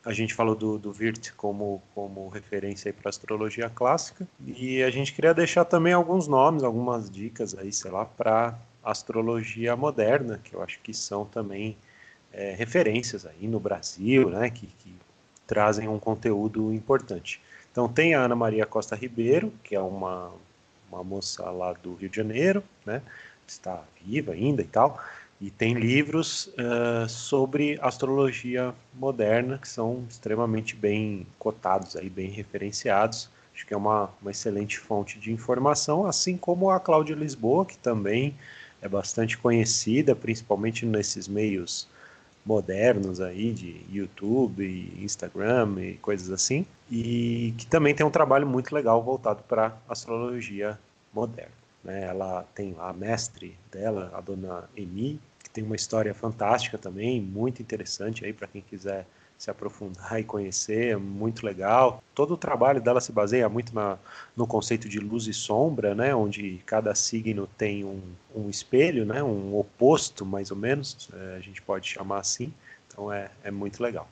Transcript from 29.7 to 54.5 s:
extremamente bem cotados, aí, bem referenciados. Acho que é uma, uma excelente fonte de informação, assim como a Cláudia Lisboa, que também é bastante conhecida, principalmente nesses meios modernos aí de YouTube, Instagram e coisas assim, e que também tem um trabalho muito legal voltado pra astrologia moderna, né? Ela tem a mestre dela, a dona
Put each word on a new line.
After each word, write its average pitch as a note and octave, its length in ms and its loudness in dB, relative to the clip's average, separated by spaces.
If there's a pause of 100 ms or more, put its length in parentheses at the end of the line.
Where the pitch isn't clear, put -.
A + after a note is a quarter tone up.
extremamente A2 680 -2
bem G#2 520 0 (120)
cotados, F#2+ 560 -2
aí, F#2 160 -8
bem F#2+ 180 -6
referenciados. G#2 1040 0 (240)
Acho - 100 -14
que - 80 -8
é G#2 40 -2
uma, G#2 340 2 (100)
uma G2+ 120 -8
excelente G#2 460 -4
fonte G#2 400 -4
de A2 120 -8
informação, C3 760 2
assim F3+ 300 0
como F3+ 340 2
a F#3 100 4
Cláudia D#3 340 4
Lisboa, C#3+ 500 2
que - 140 -10
também A#2 560 0 (480)
é G2+ 60 -8
bastante G#2+ 500 -2
conhecida, A#2 800 4
principalmente A2+ 680 -2
nesses G2+ 440 -2
meios G2+ 600 -2 (560)
modernos G2 760 2
aí F#2+ 320 -2
de F2 280 -10 (100)
YouTube, G2 1120 -2
Instagram G2+ 760 0
e F#2 160 -6
coisas F#2 360 -4
assim, C3 360 0 (240)
e A#2 680 -2
que - 80 -12
também D3 280 6
tem D#3 120 4
um D3 40 4
trabalho D3 360 6
muito B2+ 280 0
legal A#2 280 6
voltado A#2 460 -2
pra A2+ 280 2 (120)
astrologia A2+ 880 -4 (340)
moderna, A2 400 -6 (300)
né? F#2+ 220 -6
Ela F#2 500 -4
tem F#2+ 240 -8
a F2+ 140 -8
mestre G2 640 -6 (160)
dela, F#2+ 420 -4
a F#2+ 60 -8
dona F#2 440 -8 (120)